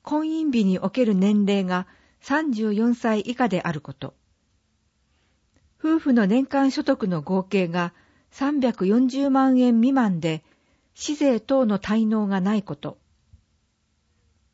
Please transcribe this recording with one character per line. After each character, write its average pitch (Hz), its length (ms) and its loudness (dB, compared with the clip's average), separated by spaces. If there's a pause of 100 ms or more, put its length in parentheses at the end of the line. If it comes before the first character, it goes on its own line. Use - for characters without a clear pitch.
婚 311 260 -4
姻 320 220 -2
日 233 140 2
に 185 140 2
お 190 100 -4
け 247 160 0
る 214 100 2
年 202 300 2
齢 196 200 0
が 180 220 -4 (340)
三 302 320 -2
十 214 200 -2
四 226 220 2
歳 220 260 -2
以 240 140 -6
下 247 140 0
で 180 140 -2
あ 170 80 -4
る 151 100 -8
こ - 120 -18
と。 - 220 -14 (1600)
夫 320 200 0
婦 294 140 0
の 233 140 4
年 247 200 2
間 269 240 0
所 302 140 -6
得 262 240 0
の 170 120 -2
合 185 220 -2
計 185 260 -2
が 175 240 -4 (380)
三 285 300 -2
百 233 260 0
四 240 220 2
十 269 200 -2
万 269 300 4
円 247 220 4
未 254 120 2
満 214 280 0
で、 160 220 -4 (520)
市 - 220 -6
税 269 240 2
等 262 260 0
の 202 120 0
滞 220 280 0
納 214 200 0
が 196 140 0
な 196 140 0
い 208 80 -2
こ 160 140 -10
と。 - 220 -14 (1600)